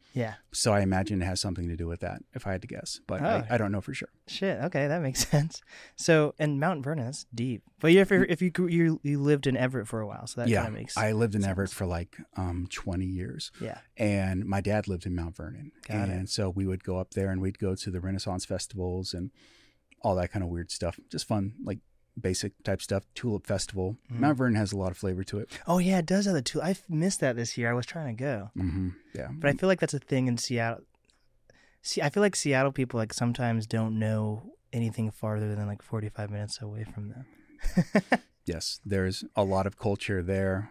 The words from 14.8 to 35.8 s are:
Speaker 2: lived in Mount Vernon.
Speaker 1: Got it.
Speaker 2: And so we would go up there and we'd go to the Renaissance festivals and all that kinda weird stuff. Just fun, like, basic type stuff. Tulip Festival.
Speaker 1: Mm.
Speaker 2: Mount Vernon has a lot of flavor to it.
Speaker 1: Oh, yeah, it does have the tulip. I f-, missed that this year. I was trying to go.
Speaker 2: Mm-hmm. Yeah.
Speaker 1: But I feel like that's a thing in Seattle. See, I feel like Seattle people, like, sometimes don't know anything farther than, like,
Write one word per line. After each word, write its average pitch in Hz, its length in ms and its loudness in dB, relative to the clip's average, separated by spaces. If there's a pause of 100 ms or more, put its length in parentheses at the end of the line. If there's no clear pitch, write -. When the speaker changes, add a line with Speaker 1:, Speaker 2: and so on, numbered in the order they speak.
Speaker 2:
lived 92 180 -4
in 90 80 -4
Mount 85 220 -4
Vernon. 82 340 -12 (160)
Speaker 1:
Got 101 220 -2
it. 95 40 -2
Speaker 2:
And 92 160 -4
so 98 220 -2
we 95 160 -2
would 92 180 -2
go 92 140 -2
up - 160 -6
there 98 160 0
and 92 100 -2
we'd 95 200 -2
go 95 160 0
to - 160 -6
the 90 80 -4
Renaissance 92 440 -4
festivals 92 680 -4
and 87 160 -6 (680)
all 202 160 2
that - 160 0
kinda 90 160 -2
weird 85 240 -6
stuff. - 260 -4 (100)
Just - 200 -6
fun, 107 340 0
like, 98 160 -6 (420)
basic 92 320 -2 (100)
type 98 200 -2
stuff. 98 320 -2
Tulip 104 320 -2
Festival. 95 500 -2 (160)
Speaker 1:
Mm. 117 60 -6
Speaker 2:
Mount 143 180 4
Vernon 123 200 4
has 107 140 2
a 101 60 -4
lot 92 140 0
of 90 80 -8
flavor 92 260 -2
to 104 140 -6
it. - 120 -8 (160)
Speaker 1:
Oh, 175 120 4
yeah, 185 200 2
it 170 60 0
does 196 220 2
have 190 80 2
the 139 80 0
tulip. 147 240 -2
I 185 60 0
f-, - 180 -8
missed 170 300 0
that 127 160 0
this 117 200 -4
year. 117 140 0
I - 20 2
was 123 140 -2
trying 147 280 -6
to 113 80 -8
go. 120 320 -4
Speaker 2:
Mm-hmm. 92 360 -2 (240)
Yeah. 65 180 -6
Speaker 1:
But 147 160 0
I 143 60 4
feel 185 120 0
like 190 140 4
that's 151 140 0
a 139 40 0
thing 127 280 0
in 120 100 2
Seattle. 117 480 -2 (960)
See, - 220 -4
I 143 80 2
feel 202 120 2
like 202 140 4
Seattle 135 340 4
people, 127 280 -2
like, 110 160 -2
sometimes 117 520 2
don't 110 320 0
know 110 540 -2 (220)
anything 113 360 0
farther 107 440 -2
than, 104 120 -2
like, 104 140 -6